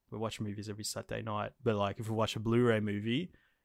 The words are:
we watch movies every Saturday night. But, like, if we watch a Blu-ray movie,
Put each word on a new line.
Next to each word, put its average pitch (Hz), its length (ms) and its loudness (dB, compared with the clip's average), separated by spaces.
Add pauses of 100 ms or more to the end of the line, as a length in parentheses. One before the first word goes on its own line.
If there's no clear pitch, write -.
(120)
we 107 60 -10
watch 110 240 -6
movies 104 260 -6
every 104 160 -8
Saturday 110 380 -6
night. 107 320 -4 (100)
But, 113 140 4
like, 101 240 0
if 110 80 -6
we 113 60 0
watch 110 200 2
a 120 60 -2
Blu-ray 113 400 4
movie, 110 500 -2 (340)